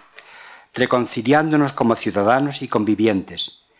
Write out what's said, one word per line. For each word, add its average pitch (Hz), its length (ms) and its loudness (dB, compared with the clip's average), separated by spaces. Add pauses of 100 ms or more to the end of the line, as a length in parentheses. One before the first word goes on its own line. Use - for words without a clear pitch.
(760)
reconciliándonos 135 1000 0
como 117 240 2
ciudadanos 117 640 0
y 127 60 -10
convivientes, 104 920 -2 (200)